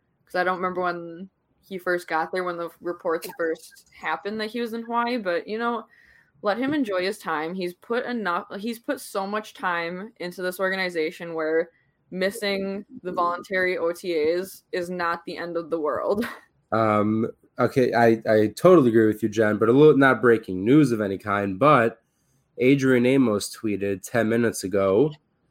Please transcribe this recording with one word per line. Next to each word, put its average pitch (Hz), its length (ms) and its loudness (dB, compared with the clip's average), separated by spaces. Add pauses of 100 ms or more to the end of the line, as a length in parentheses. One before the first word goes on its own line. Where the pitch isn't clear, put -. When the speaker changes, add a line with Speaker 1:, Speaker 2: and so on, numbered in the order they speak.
(260)
Speaker 1:
'cause - 100 -12
I 180 100 0
don't 185 120 -2
remember 185 240 -4
when 175 480 -8 (300)
he - 200 -12
first 175 280 -2
got 170 240 -4
there, 185 120 -4
when 175 140 -6
the 170 120 -8 (120)
reports 170 460 -4 (100)
first - 540 -8
happened 196 480 -6
that 214 120 -6
he 233 100 -6
was 226 120 -6
in 233 100 -8
Hawaii. 240 340 -2
But, 175 300 -4
you 214 100 -8
know, 233 280 -4 (580)
let 202 160 0
him 269 140 -2
enjoy 202 280 -2
his 196 160 -4
time. 160 380 -6
He's 180 180 -6
put 233 320 -6
enough, 202 400 -4 (140)
he's 226 200 -8
put - 220 -6
so 196 260 -6
much 208 260 -8
time 180 640 -6
into 175 220 -10
this 180 180 -6
organization 180 720 -4
where 160 380 -2 (400)
missing 196 760 -4 (180)
the 180 80 -8
voluntary 180 680 -2
O 165 140 -2
T 175 240 -6
As 175 560 -2
is 180 180 -6
not 170 360 -6
the 175 100 -12
end 170 220 -8
of 165 140 -8
the 170 100 -4
world. 147 500 -2
<laughs> - 40 -16 (380)
Speaker 2:
Um, 110 560 2 (300)
okay, 123 340 2
I, 117 320 4
I 107 300 4
totally 165 360 8
agree 110 160 6
with 107 140 0
you, 113 60 -2
Jen, 107 300 2
but 110 100 2
a 117 60 4
little, 147 240 8
not 131 240 6
breaking 107 420 2
news 131 300 6
of 107 80 -2
any 98 160 -2
kind, 101 420 -4
but 127 420 4 (580)
Adrian 131 460 4
Amos 123 480 2
tweeted 101 560 -6
ten 110 200 0
minutes 117 340 0
ago, 98 480 2 (400)